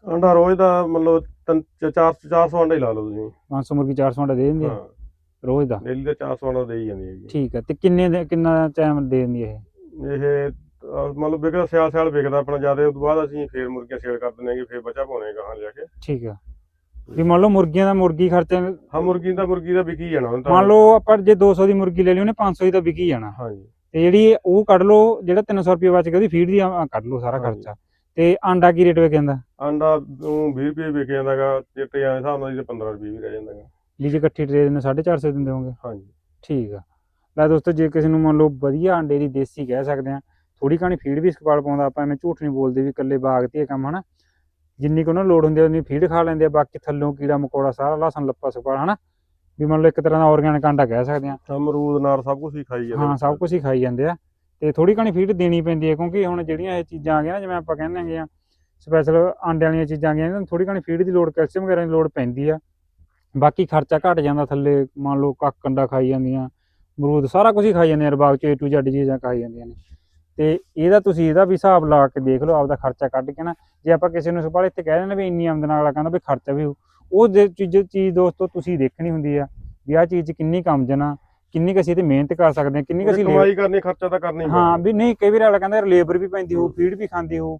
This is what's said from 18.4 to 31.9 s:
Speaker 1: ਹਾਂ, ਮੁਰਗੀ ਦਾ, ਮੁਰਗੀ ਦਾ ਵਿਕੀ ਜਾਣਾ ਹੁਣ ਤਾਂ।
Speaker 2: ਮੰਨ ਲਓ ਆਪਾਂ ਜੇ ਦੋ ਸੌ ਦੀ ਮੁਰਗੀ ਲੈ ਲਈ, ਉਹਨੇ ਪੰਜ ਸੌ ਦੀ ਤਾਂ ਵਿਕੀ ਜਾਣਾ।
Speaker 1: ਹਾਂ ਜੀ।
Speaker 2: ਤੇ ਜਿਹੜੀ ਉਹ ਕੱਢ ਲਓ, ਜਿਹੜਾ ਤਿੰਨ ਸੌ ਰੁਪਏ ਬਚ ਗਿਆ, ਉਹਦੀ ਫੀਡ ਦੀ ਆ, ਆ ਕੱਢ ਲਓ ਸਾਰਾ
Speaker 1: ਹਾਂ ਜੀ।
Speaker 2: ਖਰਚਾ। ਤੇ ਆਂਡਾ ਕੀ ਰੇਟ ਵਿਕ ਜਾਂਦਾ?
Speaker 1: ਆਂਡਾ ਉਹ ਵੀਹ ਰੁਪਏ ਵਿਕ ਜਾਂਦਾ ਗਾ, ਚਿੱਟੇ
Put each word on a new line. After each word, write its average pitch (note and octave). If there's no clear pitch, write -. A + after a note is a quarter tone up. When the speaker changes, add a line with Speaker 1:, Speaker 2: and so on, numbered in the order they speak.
Speaker 1:
ਹਾਂ, D#3+
ਮੁਰਗੀ F3+
ਦਾ, F#3
ਮੁਰਗੀ F3+
ਦਾ F#3
ਵਿਕੀ E3
ਜਾਣਾ C3+
ਹੁਣ B2
ਤਾਂ। C3
Speaker 2:
ਮੰਨ F#3
ਲਓ G#3+
ਆਪਾਂ G#3+
ਜੇ G3+
ਦੋ G3
ਸੌ F#3+
ਦੀ G3+
ਮੁਰਗੀ F#3
ਲੈ F#3
ਲਈ, F#3
ਉਹਨੇ G#3
ਪੰਜ G3+
ਸੌ F#3
ਦੀ F#3
ਤਾਂ F3+
ਵਿਕੀ E3+
ਜਾਣਾ। A2
Speaker 1:
ਹਾਂ A#2
ਜੀ। G2
Speaker 2:
ਤੇ D#3+
ਜਿਹੜੀ G#3
ਉਹ G3
ਕੱਢ F#3
ਲਓ, G#3+
ਜਿਹੜਾ F3+
ਤਿੰਨ G3+
ਸੌ F3+
ਰੁਪਏ F3+
ਬਚ F3
ਗਿਆ, E3
ਉਹਦੀ G3+
ਫੀਡ E3+
ਦੀ G3
ਆ, F#3
ਆ F3
ਕੱਢ A2
ਲਓ B2+
ਸਾਰਾ B2
Speaker 1:
ਹਾਂ A#2+
ਜੀ। G#2
Speaker 2:
ਖਰਚਾ। G#2
ਤੇ E3+
ਆਂਡਾ F3+
ਕੀ F3
ਰੇਟ E3
ਵਿਕ D#3+
ਜਾਂਦਾ? C#3+
Speaker 1:
ਆਂਡਾ D3+
ਉਹ D3+
ਵੀਹ C3+
ਰੁਪਏ D3+
ਵਿਕ C#3+
ਜਾਂਦਾ C3+
ਗਾ, C3+
ਚਿੱਟੇ C3+